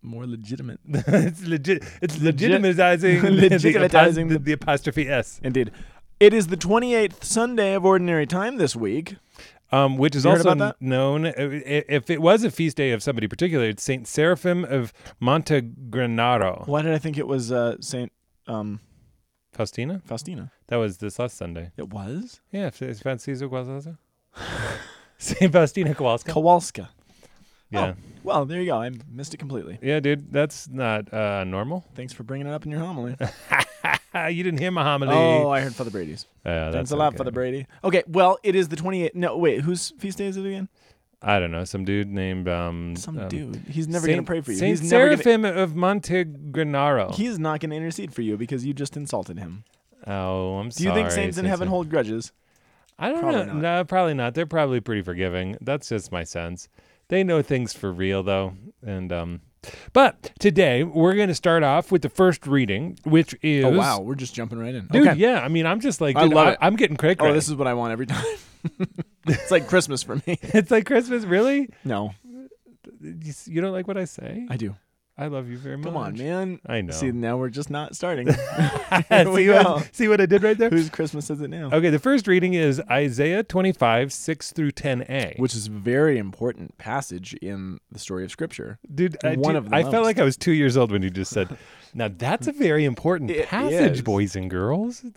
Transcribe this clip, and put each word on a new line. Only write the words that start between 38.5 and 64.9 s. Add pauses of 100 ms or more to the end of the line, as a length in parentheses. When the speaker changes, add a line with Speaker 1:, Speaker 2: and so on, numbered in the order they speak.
Speaker 1:
is
the
twenty-eighth.
No,
wait,
whose
feast
day
is
it
again? (540)
Speaker 2:
I
don't
know.
Some
dude
named,
um,
Speaker 1:
Some
Speaker 2:
um,
Speaker 1:
dude. (120)
He's
never
gonna
Speaker 2:
Saint
Speaker 1:
pray
for
you.
Speaker 2:
Saint
Speaker 1:
He's
never
gonna
Speaker 2:
Seraphim
of
Montegranaro.
Speaker 1:
He's
not
gonna
intercede
for
you
because
you
just
insulted
him. (420)
Speaker 2:
Oh,
I'm
Speaker 1:
Do
you
think
Speaker 2:
sorry,
Speaker 1:
saints
in
Speaker 2:
Saint
Speaker 1:
heaven
Speaker 2:
Ser-
Speaker 1:
hold
grudges? (680)
Speaker 2:
I
don't
Speaker 1:
Probably
Speaker 2:
know.
Speaker 1:
not. (180)
Speaker 2:
No,
probably
not.
They're
probably
pretty
forgiving.
That's
just
my
sense. (380)
They
know
things
for
real,
though. (320)
And,
um, (520)
but
today,
we're
gonna
start
off
with
the
first
reading,
which
is
Speaker 1:
Oh,
wow.
We're
just
jumping
right
in.
Speaker 2:
Dude,